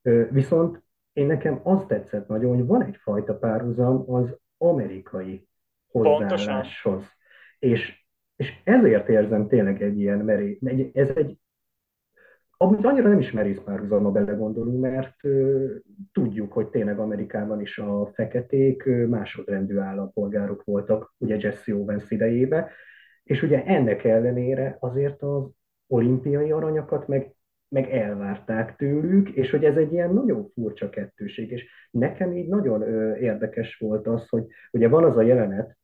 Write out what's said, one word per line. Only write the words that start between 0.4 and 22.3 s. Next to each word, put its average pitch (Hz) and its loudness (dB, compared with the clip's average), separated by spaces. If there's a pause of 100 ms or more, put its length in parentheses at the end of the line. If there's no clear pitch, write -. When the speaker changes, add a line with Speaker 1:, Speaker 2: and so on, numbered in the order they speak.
Speaker 1:
én, 143 0
nekem 147 0
az 196 2
tetszett 104 -4
nagyon, 123 0
hogy 123 2
van 233 2
egyfajta 104 -6
párhuzam 123 0
az 123 -2 (200)
amerikai 95 -2 (440)
Speaker 2:
Pontosan. 117 2
Speaker 1:
hozzáálláshoz. - -4 (560)
És, - 0 (320)
és - -6 (100)
ezért 180 6
érzem 107 2
tényleg 98 2
egy 104 -2
ilyen 101 0
meré-, 104 -2
egy, 131 -2
ez 135 2
egy, 151 -2 (1200)
amúgy 202 4
annyira 247 4
nem 196 6
is 131 -2
merész 104 -2
párhuzam, 101 -2
ha 101 2
belegondolunk, 110 -2
mert, 131 -4
ö, 135 2 (460)
tudjuk, 104 -4
hogy 107 -2
tényleg 104 -2
Amerikában 107 -4
is - -12
a 101 -4
feketék, 131 0
ö, 120 2
másodrendű 101 -4
állampolgárok 101 -6
voltak, 104 -2
ugye 107 -2
Jesse 104 -4
Owens 101 -4
idejében, 123 0 (560)